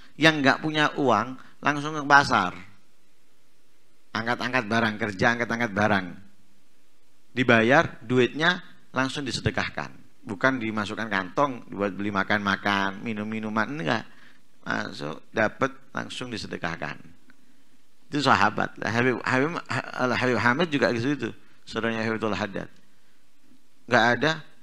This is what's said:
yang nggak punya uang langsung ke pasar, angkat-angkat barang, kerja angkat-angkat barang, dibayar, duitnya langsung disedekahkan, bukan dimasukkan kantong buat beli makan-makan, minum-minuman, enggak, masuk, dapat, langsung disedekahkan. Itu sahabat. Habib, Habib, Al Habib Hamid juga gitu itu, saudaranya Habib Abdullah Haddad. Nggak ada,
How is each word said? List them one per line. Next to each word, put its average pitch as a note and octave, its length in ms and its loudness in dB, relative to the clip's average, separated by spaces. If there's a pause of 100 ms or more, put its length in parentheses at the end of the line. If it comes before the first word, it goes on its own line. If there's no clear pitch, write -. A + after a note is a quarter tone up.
(200)
yang D#3 240 6
nggak C3 160 4
punya D3+ 400 2
uang B2+ 380 4 (260)
langsung D3 320 0
ke D3 80 -4
pasar, B2+ 480 6 (1600)
angkat-angkat A#2 560 0
barang, A2+ 320 4
kerja G#2+ 320 2
angkat-angkat A#2 400 0
barang, G2+ 340 4 (1300)
dibayar, A#2+ 720 6
duitnya B2+ 560 4 (320)
langsung C3 320 0
disedekahkan, G2+ 640 -2 (320)
bukan B2 400 0
dimasukkan G#2+ 480 -2
kantong A#2 640 0
buat G2 240 -2
beli G2+ 160 -2
makan-makan, G2 880 2
minum-minuman, A2 800 -4
enggak, C3+ 240 0 (560)
masuk, G#2+ 720 -6
dapat, A2 400 2 (240)
langsung A#2+ 320 -8
disedekahkan. F2+ 720 -6 (1120)
Itu D3 80 0
sahabat. G#2 640 4
Habib, A#2+ 420 2
Habib, C3+ 320 2 (160)
Al B2+ 400 -2
Habib B2 240 2
Hamid B2 320 4
juga A#2+ 240 4
gitu B2 240 0
itu, A#2+ 140 -4 (340)
saudaranya A2+ 400 -2
Habib A2 160 0
Abdullah G#2+ 240 0
Haddad. F2+ 240 -6 (1200)
Nggak A#2 160 8 (160)
ada, D#3 240 0 (180)